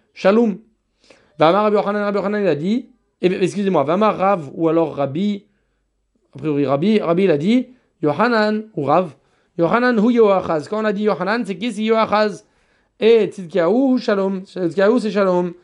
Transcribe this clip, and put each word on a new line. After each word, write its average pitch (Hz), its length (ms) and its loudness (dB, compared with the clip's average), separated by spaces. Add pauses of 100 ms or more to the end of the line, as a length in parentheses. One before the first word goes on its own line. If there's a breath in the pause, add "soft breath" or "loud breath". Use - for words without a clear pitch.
(120)
Shalom. 208 460 2 (800 soft breath)
V'amar 175 240 4
Rabbi 214 140 2
Yochanan, 202 280 -2
Rabbi 202 140 -2
Yochanan, 202 240 -2
il 190 60 0
a 151 80 2
dit, 202 340 -4 (320)
eh 185 80 2
bien, 190 100 -2
excusez-moi, 180 440 0
V'amar 180 340 0
Rav, 180 340 -2
ou 165 160 -2
alors 160 260 0
Rabbi, 170 520 -4 (880)
a - 40 -18
priori 143 280 -2
Rabbi, 165 320 0
Rabbi, 170 260 0
il 185 60 2
a 147 80 2
dit, 233 300 0 (340 soft breath)
Yochanan 214 640 0 (100)
ou 156 80 -6
Rav. 151 320 0 (420)
Yochanan 226 420 0
ou 220 120 2
Yoachaz. 196 580 2
Quand 214 120 -6
on 220 40 -4
a 214 80 -2
dit 208 120 -4
Yochanan, 202 400 -2
c'est 185 120 -8
qui ? 226 140 -6
C'est 208 120 -8
Yoachaz. 214 640 0 (540)
Et 220 280 4
Tzidkiyahu 190 640 0
ou 254 60 2
Shalom. 196 460 -2
Tzidkiyahu, 190 540 0
c'est 208 120 -2
Shalom. 180 420 0 (120 soft breath)